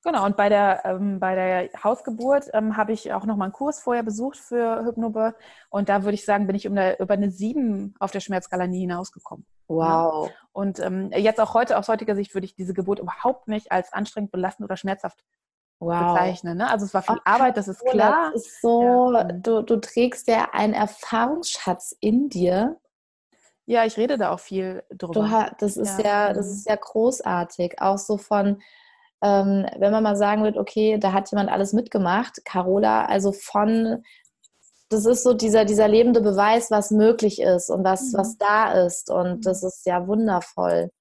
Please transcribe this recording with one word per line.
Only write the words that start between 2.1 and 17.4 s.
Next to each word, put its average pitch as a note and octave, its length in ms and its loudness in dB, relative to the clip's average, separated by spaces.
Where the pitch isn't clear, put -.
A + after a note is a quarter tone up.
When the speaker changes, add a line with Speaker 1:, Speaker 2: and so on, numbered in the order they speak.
Speaker 1:
ähm, A3 240 0
habe G#3+ 160 0
ich - 180 -8
auch G3 140 -4
nochmal G#3 220 -2
einen G3+ 60 -10
Kurs D4 280 -4
vorher A#3+ 220 -2
besucht A3 340 -6
für A3+ 480 -4
Hypnobirth. A3+ 500 -4
Und G3+ 200 -4
da G3 140 2
würde G#3 120 -2
ich - 80 -8
sagen, G3+ 240 0
bin F#3+ 80 -2
ich G3+ 120 -6
um G3 100 -2
eine, F#3 220 0
über F#3+ 160 0
eine G3 160 0
sieben G3+ 680 -4
auf G3 120 -4
der G3 100 -6
Skala F#3 460 -4
nie F#3 140 -4
hinausgekommen. F3 640 -10
Speaker 2:
Wow. D#3+ 120 0
Speaker 1:
Ne? D#3+ 240 2
Und, G3 260 -6
ähm, F#3+ 340 -4
jetzt A3 280 2
auch G#3+ 120 0
heute, A#3 240 2
aus G3+ 120 -4
heutiger A3 260 -2
Sicht G3 180 -6
würde F#3+ 120 -6
ich - 100 -18
diese F#3 180 -8
Geburt F#3+ 260 -2
überhaupt A#3+ 500 -6
nicht G#3+ 240 -6
als F#3 200 -2
anstrengend, G#3 380 -8
belastend F#3 340 -6
oder F#3+ 120 -8
schmerzhaft - 460 -8
Speaker 2:
Wow. F3 600 0
Speaker 1:
bezeichnen, E3+ 180 -8
ne? A#3 140 -2
Also G3+ 140 -2
es F#3+ 80 -10
war F#3+ 100 0
viel A3+ 160 0
Speaker 2:
Oh, - 60 -18
Speaker 1:
Arbeit, B3 320 4